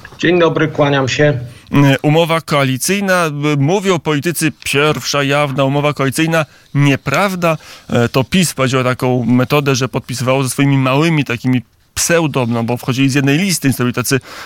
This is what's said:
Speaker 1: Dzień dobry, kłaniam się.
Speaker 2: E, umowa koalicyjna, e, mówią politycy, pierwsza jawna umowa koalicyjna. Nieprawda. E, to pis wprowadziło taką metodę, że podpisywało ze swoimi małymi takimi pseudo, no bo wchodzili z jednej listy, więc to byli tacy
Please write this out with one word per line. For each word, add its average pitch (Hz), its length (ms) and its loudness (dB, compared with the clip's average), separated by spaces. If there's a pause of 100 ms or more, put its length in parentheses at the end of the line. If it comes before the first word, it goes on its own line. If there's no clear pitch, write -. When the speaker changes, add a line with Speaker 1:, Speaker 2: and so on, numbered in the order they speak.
(180)
Speaker 1:
Dzień 175 200 2
dobry, 156 300 2
kłaniam 139 400 0
się. 151 160 0 (480)
Speaker 2:
E, 139 300 4
umowa 160 380 2
koalicyjna, 170 840 0
e, 156 40 -2 (280)
mówią 180 400 0
politycy, 151 540 -2 (120)
pierwsza 147 580 0
jawna 139 420 0
umowa 143 280 0
koalicyjna. 160 540 0 (280)
Nieprawda. 156 840 0 (340)
E, 120 180 2
to 131 160 -4
pis 180 260 0
wprowadziło 131 340 -2
taką 127 400 -2
metodę, 131 500 2
że 127 140 -2
podpisywało 131 540 -2
ze 131 80 -4
swoimi 139 280 2
małymi 143 460 2
takimi 127 380 -2 (320)
pseudo, 147 520 0
no 117 180 -2
bo 120 120 -2
wchodzili 135 320 0
z 127 60 -2
jednej 139 240 2
listy, 175 300 0
więc 123 80 0
to 123 80 -2
byli 120 100 -2
tacy 123 260 -2 (260)